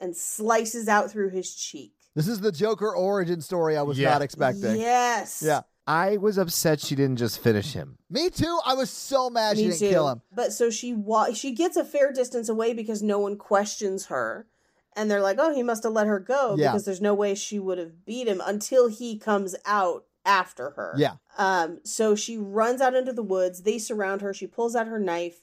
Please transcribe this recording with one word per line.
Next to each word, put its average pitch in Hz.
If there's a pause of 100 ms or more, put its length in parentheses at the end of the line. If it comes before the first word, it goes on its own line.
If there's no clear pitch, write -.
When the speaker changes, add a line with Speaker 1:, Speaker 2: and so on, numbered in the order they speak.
Speaker 1:
and 180
slices 226
out 208
through 196
his 185
cheek. - (200)
Speaker 2:
This 156
is 214
the 208
Joker 208
origin 180
story 160
I 147
was 143
Speaker 3:
Yeah. 135
Speaker 2:
not 143
expecting. 196
Speaker 1:
Yes. 240
Speaker 2:
Yeah. 143 (240)
Speaker 3:
I 180
was 196
upset 170
she -
didn't 135
just 117
finish 110
him. 87 (120)
Speaker 2:
Me 320
too. 330
I 262
was 262
so 254
mad 214
she 214
Speaker 1:
Me 220
Speaker 2:
didn't 208
Speaker 1:
too. 208
Speaker 2:
kill 156
him. 117 (120)
Speaker 1:
But 220
so 233
she 240
wa-, 220
she 269
gets 339
a 302
fair 285
distance 240
away 226
because 220
no 208
one 202
questions 202
her. 127 (500)
And 214
they're 202
like, 196
"Oh, 302
he 254
must 233
have 226
let 214
her 208
go 240
Speaker 2:
Yeah. 143
Speaker 1:
because 208
there's 185
no 208
way 202
she 208
would 185
have 165
beat 240
him 196
until 226
he 220
comes 202 (100)
out 190 (200)
after 180
her." 90
Speaker 2:
Yeah. 151 (240)
Speaker 1:
Um, 180
so 214
she 226
runs 220
out 254
into 254
the 226
woods. 185
They 220
surround 196
her. 196
She 190
pulls 233
out 226
her 226
knife. 175